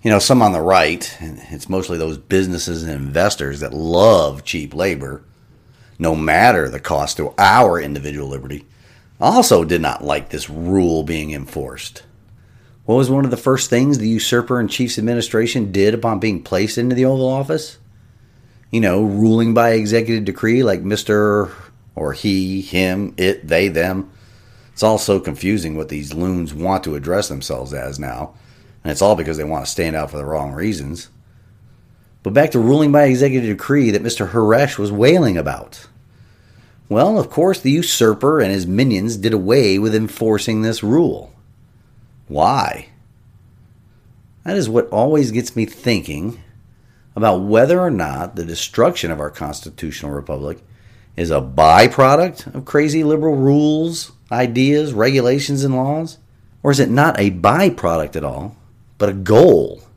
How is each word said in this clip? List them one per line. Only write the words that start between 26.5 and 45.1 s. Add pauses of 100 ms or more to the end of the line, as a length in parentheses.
want
to
address
themselves
as
now, (480)
and
it's
all
because
they
want
to
stand
out
for
the
wrong
reasons. (1120)
But
back
to
ruling
by
executive
decree
that
Mister
Haresh
was
wailing
about. (1000)
Well,
of
course,
the
usurper
and
his
minions
did
away
with
enforcing
this
rule. (920)
Why? (1500)
That
is
what
always